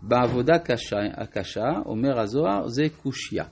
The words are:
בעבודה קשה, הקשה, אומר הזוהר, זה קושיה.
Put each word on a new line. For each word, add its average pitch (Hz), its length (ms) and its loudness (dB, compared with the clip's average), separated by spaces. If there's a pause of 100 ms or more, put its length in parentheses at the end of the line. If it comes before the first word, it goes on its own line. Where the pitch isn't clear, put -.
בעבודה 123 560 4
קשה, 117 380 -2 (180)
הקשה, 107 540 -4 (180)
אומר 120 340 0
הזוהר, 151 480 0
זה 123 140 0 (200)
קושיה. 107 500 -6